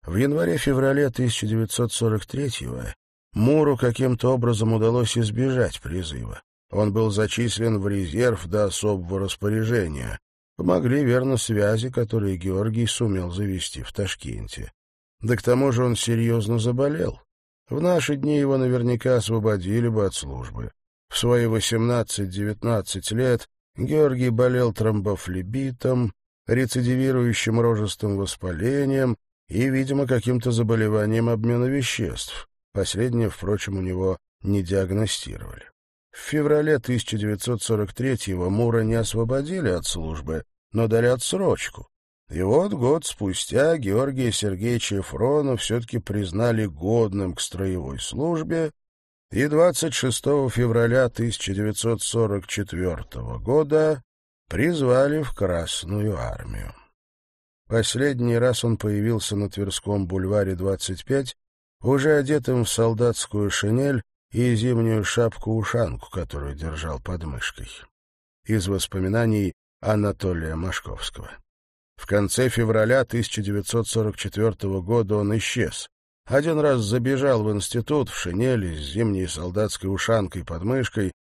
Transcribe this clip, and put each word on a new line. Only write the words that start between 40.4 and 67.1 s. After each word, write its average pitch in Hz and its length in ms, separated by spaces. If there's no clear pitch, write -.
но 113 160
дали 113 200
отсрочку. 131 800
И 82 140
вот 165 300
год 139 320
спустя 123 720
Георгия 127 540
Сергеевича 101 720
Фрона 131 560
все-таки 117 400
признали 107 680
годным 95 680
к - 80
строевой 87 580
службе 160 720
и 131 160
двадцать 160 480
шестого 135 540
февраля 120 600
тысяча 113 440
девятьсот 107 500
сорок 101 420
четвёртого 85 920
года 151 640
призвали 143 760
в 127 100
Красную 90 840
армию. 50 540
Последний 120 720
раз 120 260
он 117 140
появился 107 580
на 101 140
Тверском 98 580
бульваре 95 480
двадцать 95 500
пять, 135 300
уже 139 340
одетым 131 500
в - 40
солдатскую 113 800
шинель 123 540
и 120 220
зимнюю 113 500
шапку-ушанку, 110 1080
которую 71 440
держал 78 440
под 85 240